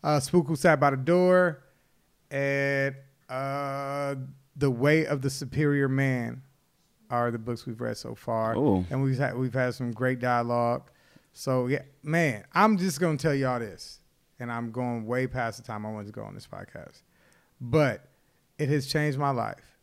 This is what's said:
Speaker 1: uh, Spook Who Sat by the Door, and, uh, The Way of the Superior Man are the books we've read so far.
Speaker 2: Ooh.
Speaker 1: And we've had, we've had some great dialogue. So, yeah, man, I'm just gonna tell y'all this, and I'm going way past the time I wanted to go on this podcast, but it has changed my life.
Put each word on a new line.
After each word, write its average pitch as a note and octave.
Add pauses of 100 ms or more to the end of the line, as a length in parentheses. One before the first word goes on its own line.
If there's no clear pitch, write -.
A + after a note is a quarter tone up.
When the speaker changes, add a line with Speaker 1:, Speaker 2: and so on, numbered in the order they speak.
Speaker 1:
uh, D3+
Spook D#3
Who D#3+
Sat D3+
by C#3+
the C3+
Door, F3+ (640)
and, C#3 (320)
uh, C#3 (400)
The C#3
Way C#3+
of C#3
the C3+
Superior C#3+
Man C3 (680)
are A#2+
the A#2
books A2+
we've A2+
read A#2
so A#2
far. A2+
Speaker 2:
Ooh. G#2
Speaker 1:
And C3
we've C3
had, C3+
we've B2+
had B2+
some A#2+
great B2+
dialogue. A#2+ (420)
So, B2+
yeah, C#3 (200)
man, D3 (100)
I'm G#3
just E3+
gonna D#3+
tell D3
y'all C3
this, G#2 (400)
and A#2+
I'm A#2
going A#2+
way B2+
past B2+
the A#2
time G#2+
I G#2+
wanted G#2
to G#2
go G#2+
on G2+
this F#2+
podcast, - (580)
but B2 (480)
it D3
has C#3+
changed D3+
my C#3+
life. A2 (140)